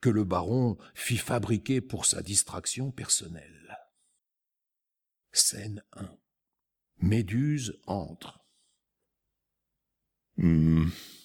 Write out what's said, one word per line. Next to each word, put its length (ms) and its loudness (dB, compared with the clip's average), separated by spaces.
que 80 4
le 140 4
baron 540 0
fit 240 -2
fabriquer 640 0
pour 240 -6
sa 160 0
distraction 680 -4
personnelle. 840 -6
Scène 520 -2
un. 220 -14
Méduse 880 0
entre. 580 -8
Hmm. 520 6